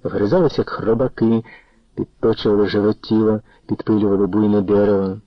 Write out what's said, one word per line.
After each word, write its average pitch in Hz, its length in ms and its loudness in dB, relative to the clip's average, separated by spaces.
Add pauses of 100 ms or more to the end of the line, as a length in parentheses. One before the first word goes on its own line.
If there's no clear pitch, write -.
вгризалися, 120 580 0
як 107 100 -4
хробаки, 113 720 -2 (500)
підточували 107 720 0
живе 104 280 0
тіло, 110 460 0 (260)
підпилювали 101 600 0
буйне 104 340 2
дерево. 101 680 0